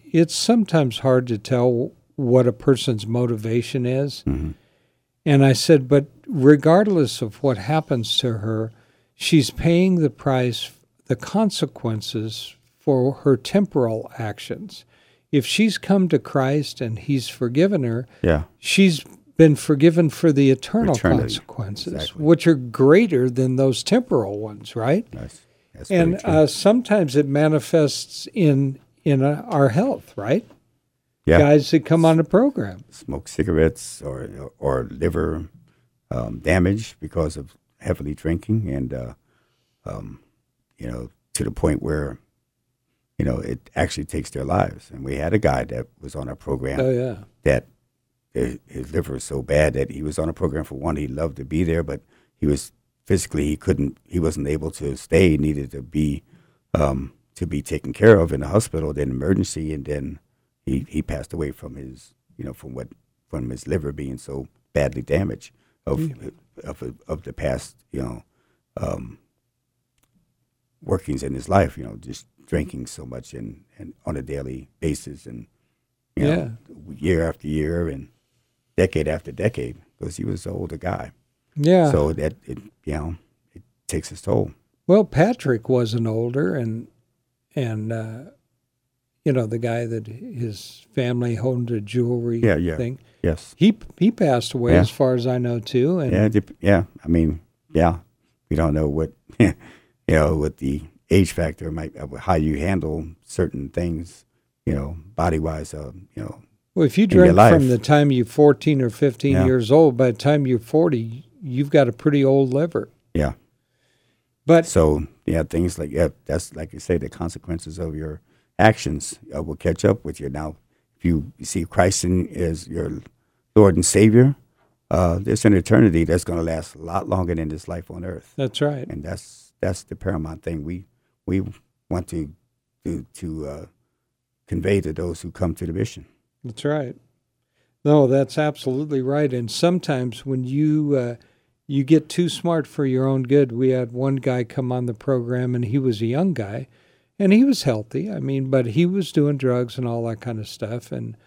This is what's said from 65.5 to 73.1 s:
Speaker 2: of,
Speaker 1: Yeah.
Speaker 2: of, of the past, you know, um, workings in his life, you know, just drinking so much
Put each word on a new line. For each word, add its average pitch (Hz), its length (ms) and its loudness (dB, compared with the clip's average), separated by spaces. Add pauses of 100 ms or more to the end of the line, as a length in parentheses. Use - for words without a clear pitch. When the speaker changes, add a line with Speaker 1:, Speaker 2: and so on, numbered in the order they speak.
Speaker 2:
of, 69 140 -2
Speaker 1:
Yeah. 156 300 -8 (340)
Speaker 2:
of, - 180 -12 (240)
of 80 180 -8
the 65 100 -14
past, 67 420 -6 (160)
you 67 80 -6
know, 58 220 -10 (560)
um, - 400 -6 (1600)
workings 71 400 -4
in 67 120 -8
his 65 140 -10
life, 90 300 2
you 67 60 -12
know, 55 120 -14
just 57 300 -16 (200)
drinking 73 400 -6
so - 200 -16
much 62 280 -16